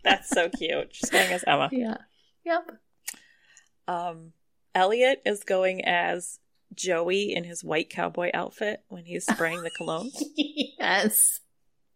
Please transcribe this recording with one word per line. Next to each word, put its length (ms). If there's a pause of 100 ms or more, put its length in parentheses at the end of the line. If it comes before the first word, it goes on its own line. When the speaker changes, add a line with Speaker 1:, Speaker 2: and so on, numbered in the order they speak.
Speaker 1:
That's 260
so 180
cute. 460
She's 160
going 220
as 140
Emma. 260
Speaker 2:
Yeah. 240 (480)
Yep. 260 (1160)
Speaker 1:
Um, 460 (420)
Elliot 520
is 180
going 400
as 540 (360)
Joey 600
in 100
his 200
white 260
cowboy 420
outfit 560
when 160
he's 220
spraying 360
the 80
cologne. 440
Speaker 2:
<laughs> 220
Yes. 1040 (560)